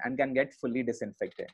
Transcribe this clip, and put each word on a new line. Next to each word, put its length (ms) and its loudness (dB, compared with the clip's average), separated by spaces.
and 140 -2
can 160 2
get 200 2
fully 300 0
disinfected. 720 -4